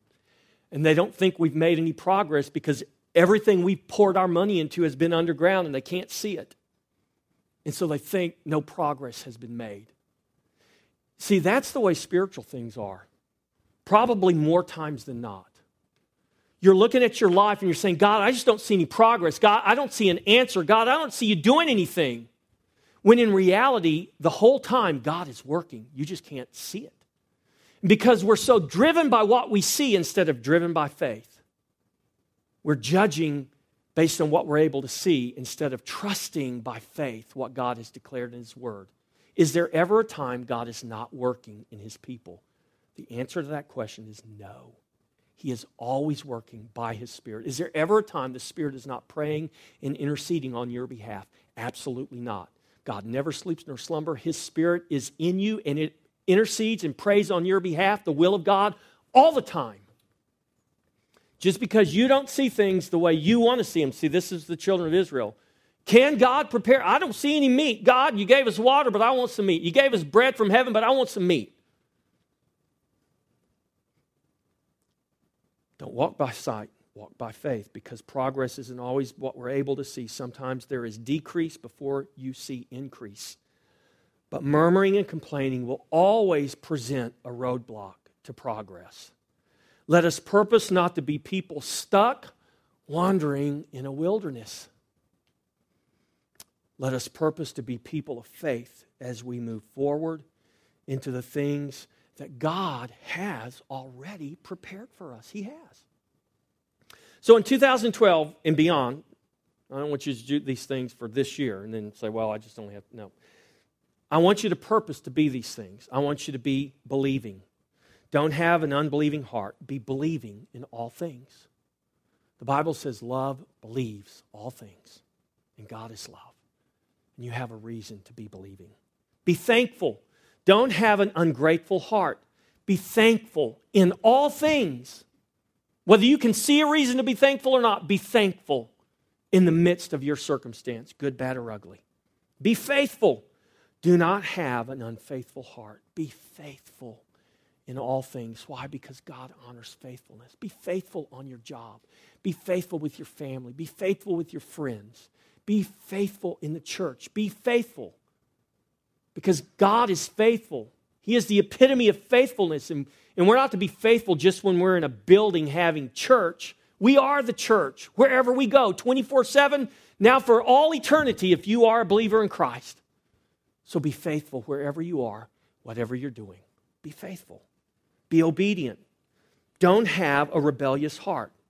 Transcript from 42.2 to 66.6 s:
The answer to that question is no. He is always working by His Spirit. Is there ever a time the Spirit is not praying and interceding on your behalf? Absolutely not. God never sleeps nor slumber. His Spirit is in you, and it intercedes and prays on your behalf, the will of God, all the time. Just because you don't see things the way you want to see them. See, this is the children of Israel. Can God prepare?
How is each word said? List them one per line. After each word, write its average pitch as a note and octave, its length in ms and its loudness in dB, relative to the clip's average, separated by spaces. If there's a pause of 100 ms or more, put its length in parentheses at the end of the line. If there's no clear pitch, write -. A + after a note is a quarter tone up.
The - 160 -20
answer C3 280 -8
to C#3+ 80 -8
that D#3 200 -10
question A2 400 -12
is G#2+ 160 -20
no. G#2+ 500 -20 (640)
He C3+ 160 -8
is A#2 120 -12 (120)
always C#3 480 -6
working A#2 500 -14
by A#2 200 -8
His A#2 180 -16
Spirit. A2 340 -16
Is B2+ 120 -8
there E3+ 180 -6
ever E3 220 2
a G#3 40 2
time C3+ 300 -8
the B2 80 -14
Spirit D3 340 -10
is C3+ 140 -16
not B2+ 180 -12
praying D3+ 440 -8 (300)
and C3+ 160 -6
interceding C#3+ 560 -6
on A#2+ 180 -8
your B2 180 -10
behalf? G#2+ 400 -16 (280)
Absolutely B2 600 -10
not. A2 320 -10 (340)
God G#2 200 -10
never C3+ 260 -4
sleeps E3 360 -8
nor C3+ 120 -14
slumber. D#3 380 -6
His D#3 200 -6
Spirit F3 540 -2
is C#3 280 -4
in F3+ 200 -2
you, G#3+ 260 -2
and D3 140 -4
it D#3 160 -6 (320)
intercedes A3 560 0
and D3+ 140 -6
prays G3+ 340 2
on F3 140 0
your F#3+ 160 2
behalf, F#3+ 440 0
the E3 80 -2
will E3+ 220 4
of F#3 80 -2
God, G3 320 2 (380)
all C#4 200 8
the C4+ 100 -2
time. A#2 380 -8 (1600)
Just G3 220 0
because G#3 340 2
you A#3 140 4
don't C4+ 200 2
see C4+ 200 0
things F#3+ 400 0
the F3 100 0
way E3+ 140 4
you D#3+ 260 4
want A#3 200 4
to G3+ 60 -2
see - 160 -4
them. C#3 120 0
See, - 160 -4
this F3 240 -2
is E3 140 -10
the E3+ 100 -8
children F3 320 -2
of D#3 60 0
Israel. C#3 420 -2 (480)
Can C4 340 6
God B3+ 320 4
prepare? A#3+ 340 2